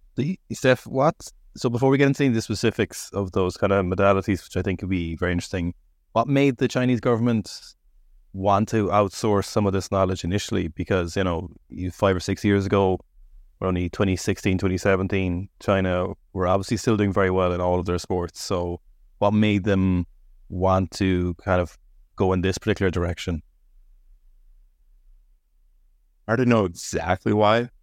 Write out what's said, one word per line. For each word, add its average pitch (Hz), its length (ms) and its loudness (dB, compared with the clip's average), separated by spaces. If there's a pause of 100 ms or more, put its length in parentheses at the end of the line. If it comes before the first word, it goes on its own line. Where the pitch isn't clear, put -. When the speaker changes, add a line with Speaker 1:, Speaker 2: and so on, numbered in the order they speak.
(160)
Speaker 1:
The, 151 220 -4 (140)
Steph, 127 340 0
what, 131 440 -2 (260)
so 127 140 -2
before 120 180 2
we 135 80 4
get 139 120 4
into 139 220 2
the 113 120 0
specifics - 720 -2
of 98 200 -4
those 92 240 0
kind 98 160 0
of 98 140 2
modalities, 95 580 2
which - 120 -10
I 95 60 -2
think 92 180 -2
could 90 100 -6
be 85 260 -2
very 90 160 -2
interesting, 87 420 -4 (380)
what 117 160 0
made 139 300 2
the 131 100 0
Chinese 123 320 0
government 117 720 -2 (580)
want 98 380 2
to 107 180 2
outsource 101 560 2
some 107 200 -2
of 98 80 2
this 95 180 -2
knowledge 95 340 0
initially? 90 440 -2
Because, 87 480 -2
you 98 80 0
know, 87 240 -4 (200)
you, 92 220 -8
five 98 260 2
or 90 40 -4
six - 240 -4
years 101 220 4
ago, 98 320 2 (640)
or 95 80 -2
only 90 200 -2
twenty 95 280 -2
sixteen, 95 420 -2
twenty 92 180 0
seventeen, 95 720 -2 (120)
China 92 480 0 (260)
were 92 120 -2
obviously 95 300 0
still 110 220 0
doing 101 140 2
very 95 180 2
well 92 220 2
in 87 80 -2
all 90 180 0
of 90 80 -4
their 87 100 -2
sports. 87 460 -6
So 87 380 -4 (380)
what 101 140 2
made 107 320 2
them 95 400 2 (460)
want 92 420 0
to 90 440 0
kind 90 260 0
of - 160 -8 (380)
go 95 180 2
in 92 80 0
this 92 160 0
particular 98 320 0
direction? 87 520 -4 (2750)
Speaker 2:
I 113 80 2
don't 127 120 2
know 113 180 4
exactly 90 680 -4
why. 107 380 2 (120)